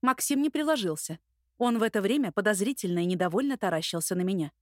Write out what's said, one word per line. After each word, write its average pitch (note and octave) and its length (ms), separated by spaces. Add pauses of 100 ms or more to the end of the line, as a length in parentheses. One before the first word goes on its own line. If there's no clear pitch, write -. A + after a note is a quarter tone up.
Максим C4 420
не D4+ 80
приложился. A#3 680 (400)
Он A#3 200
в G#3+ 40
это A3 180
время G#3+ 320
подозрительно G3 680
и F3 60
недовольно F#3 500
таращился E3 580
на F3+ 80
меня. F3+ 280 (120)